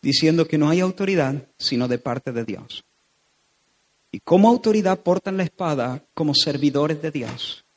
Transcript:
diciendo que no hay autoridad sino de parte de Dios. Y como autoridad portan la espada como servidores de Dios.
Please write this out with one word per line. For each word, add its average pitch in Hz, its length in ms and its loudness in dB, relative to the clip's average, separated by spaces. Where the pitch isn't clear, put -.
diciendo 160 460 2
que 160 100 0
no 147 120 2
hay 170 100 2
autoridad 185 680 -2
sino 123 300 -2
de 123 100 0
parte 127 340 -6
de 117 120 -6
Dios. - 420 -12
Y 101 80 -10
como 185 280 6
autoridad 214 520 2
portan 190 380 -2
la 190 60 0
espada 143 600 -4
como 151 220 -2
servidores 143 680 0
de 151 100 -6
Dios. 120 540 -10